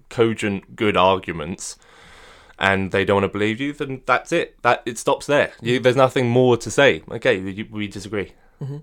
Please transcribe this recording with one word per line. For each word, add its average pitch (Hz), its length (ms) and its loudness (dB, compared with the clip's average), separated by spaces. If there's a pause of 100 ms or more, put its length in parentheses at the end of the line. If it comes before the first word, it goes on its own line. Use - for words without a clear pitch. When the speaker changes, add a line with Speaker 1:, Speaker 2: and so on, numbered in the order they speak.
Speaker 1:
cogent, 107 680 -2
good 104 200 0
arguments, 90 800 0 (840)
and 95 340 0
they 98 120 0
don't 101 120 2
wanna 98 120 2
believe 107 320 -4
you, 143 120 -6
then 135 340 -10
that's 123 260 -2
it. - 300 -4
That, 120 240 2
it 117 120 -8
stops - 280 -2
there. 143 340 2
You, 120 200 0
there's 120 160 2
nothing 131 340 4
more 123 260 6
to - 140 -10
say. 120 400 4
"Okay, 113 300 0
we, 98 240 -8
we 107 240 -8
disagree." 98 440 -8 (300)
Speaker 2:
Mm-hmm. 139 200 -10